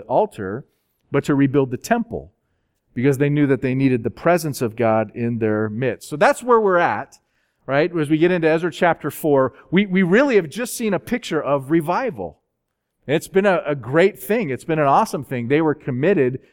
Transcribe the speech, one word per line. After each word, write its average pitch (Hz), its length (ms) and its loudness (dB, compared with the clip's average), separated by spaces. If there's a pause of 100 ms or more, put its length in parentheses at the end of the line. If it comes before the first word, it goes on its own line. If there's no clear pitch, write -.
altar, 127 560 -4 (440)
but 143 140 0
to 151 120 0
rebuild 139 360 2
the 123 60 -6
temple, 95 560 -4 (600)
because 131 240 0
they 143 120 0
knew 147 180 2
that 131 140 0
they 127 120 -2
needed 131 300 0
the 110 80 -4
presence 165 500 -2
of 110 140 -4
God 110 400 0
in 117 240 -4
their 107 300 0
midst. 110 400 -6
So 151 80 -8
that's 233 260 2
where 240 160 4
we're 196 180 2
at, 135 400 -2 (480)
right? 156 320 0
As 147 120 -2
we 156 80 2
get 170 140 4
into 165 180 2
Ezra 160 220 0
chapter 165 380 0
four, 139 440 0 (180)
we, 196 140 4
we 190 180 2
really 233 320 4
have 175 140 2
just 226 260 -8
seen 220 180 -2
a 170 60 -2
picture 233 420 -4
of 135 300 -2
revival. 165 720 -2 (640)
It's 156 220 -2
been 196 180 0
a, 185 200 2
a 147 100 -2
great 156 420 2
thing. 208 320 -4
It's 123 140 -6
been 160 160 -2
an 147 80 2
awesome 165 360 2
thing. 120 240 -6
They 143 140 2
were 151 140 2
committed 139 640 0 (140)